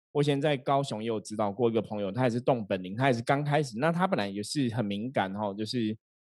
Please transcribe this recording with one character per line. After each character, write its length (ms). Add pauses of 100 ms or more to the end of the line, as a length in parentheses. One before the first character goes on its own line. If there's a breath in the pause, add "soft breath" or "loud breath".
(120)
我 100
以 20
前 160
在 160
高 240
雄 220
也 60
有 100
指 180
导 140
过 180
一 40
个 100
朋 180
友， 120
他 120
也 60
是 100
动 240
本 180
灵， 120
他 140
也 40
是 100
刚 200
开 180
始， 180
那 120
他 160
本 100
来 120
也 120
是 320
很 120
敏 260
感 240
吼， 180
就 120
是 320 (360)